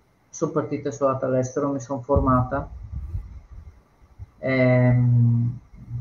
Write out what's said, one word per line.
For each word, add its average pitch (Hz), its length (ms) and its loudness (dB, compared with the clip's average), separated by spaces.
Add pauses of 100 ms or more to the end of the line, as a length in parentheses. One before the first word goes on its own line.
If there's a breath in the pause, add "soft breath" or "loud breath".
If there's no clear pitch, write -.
(280)
sono - 220 -4
partita, 143 400 -4
sono 135 200 0
andata 131 160 -2
all'estero, 131 440 -2
mi 135 100 -4
sono 131 200 -8
formata. 135 680 0 (1700)
Ehm, 123 1200 4 (420)